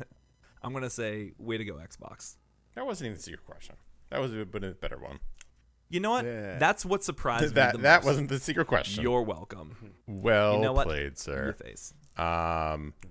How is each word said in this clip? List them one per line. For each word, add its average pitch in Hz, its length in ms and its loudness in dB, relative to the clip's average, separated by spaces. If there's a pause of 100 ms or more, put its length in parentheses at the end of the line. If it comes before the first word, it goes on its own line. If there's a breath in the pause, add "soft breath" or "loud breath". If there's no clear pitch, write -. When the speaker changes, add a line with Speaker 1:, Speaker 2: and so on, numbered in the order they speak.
(640 soft breath)
Speaker 1:
I'm 127 100 -8
gonna 131 160 -4
say, 107 500 -6
way 113 200 -4
to 110 60 -4
go, 98 100 -10
Xbox. - 640 -16 (400)
Speaker 2:
That 254 100 -6
wasn't 170 200 -6
even 104 100 -6
the 82 80 -14
secret - 200 -14
question. - 300 -16 (360)
That 131 100 -2
was 131 120 -2
a, 110 140 -4
been 101 160 -6
a 95 80 -4
better 71 280 -6
one. 67 200 -12 (680)
Speaker 1:
You 170 100 -2
know 214 140 0
what? 247 120 0
Speaker 3:
Yeah. 107 340 -6
Speaker 1:
That's 170 260 4
what 196 180 0
surprised 117 540 0
Speaker 2:
That, 123 180 6
Speaker 1:
me 120 40 -4
the 120 40 -4
Speaker 2:
that 160 200 10
Speaker 1:
most. 139 40 2
Speaker 2:
wasn't 139 220 2
the 135 100 -2
secret 160 300 0
question. 101 340 0
Speaker 1:
You're 123 220 4
welcome. 98 720 -10 (120)
Speaker 2:
Well 104 480 6
Speaker 1:
You 104 60 4
know 131 120 4
what? 135 140 4
Speaker 2:
played, 71 320 -2
sir. 67 280 -4
Speaker 1:
Your 69 80 -2
face. - 380 -16 (240)
Speaker 2:
Um, 82 760 -2 (160)